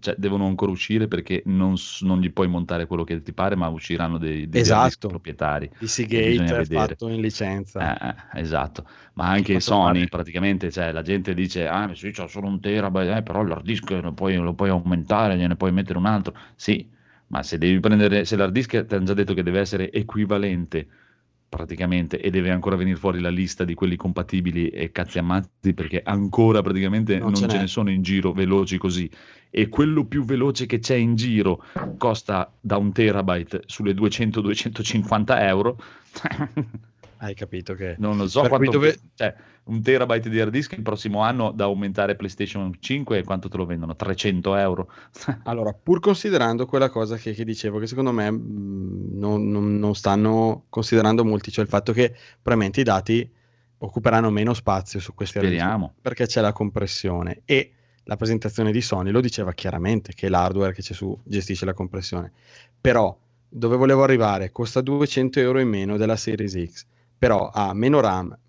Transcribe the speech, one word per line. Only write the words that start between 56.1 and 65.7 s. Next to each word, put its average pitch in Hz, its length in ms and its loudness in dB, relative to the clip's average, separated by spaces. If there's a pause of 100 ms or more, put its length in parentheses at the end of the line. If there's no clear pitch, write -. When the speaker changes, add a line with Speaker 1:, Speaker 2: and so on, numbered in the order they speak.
Speaker 2:
c'è 117 140 0
la 104 120 4
compressione, 95 920 -4
e 135 280 2 (320)
la - 120 -6
presentazione 110 540 0
di 113 100 2
Sony 95 300 -2
lo 120 100 4
diceva 110 320 -2
chiaramente 92 600 -2
che 98 140 -4
l'hardware 92 440 2
che 95 100 -10
c'è - 100 -10
su 98 320 -6
gestisce 98 400 -6
la 92 100 -2
compressione. 92 580 -8 (480)
Però, 117 360 4 (320)
dove 117 280 0
volevo 135 280 6
arrivare, 107 480 2
costa 120 280 -4
duecento 135 600 0
euro 127 180 4
in 127 100 2
meno 101 280 0